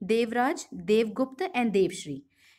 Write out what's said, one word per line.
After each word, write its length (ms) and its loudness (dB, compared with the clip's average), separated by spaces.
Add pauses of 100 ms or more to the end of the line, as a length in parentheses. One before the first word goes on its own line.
देवराज, 680 0
देवगुप्त 840 0
and 140 2
देवश्री। 520 0 (360)